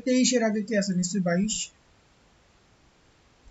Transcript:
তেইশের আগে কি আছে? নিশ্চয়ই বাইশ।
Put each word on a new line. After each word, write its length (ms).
তেইশের 420
আগে 200
কি 120
আছে? 200
নিশ্চয়ই 280
বাইশ। 280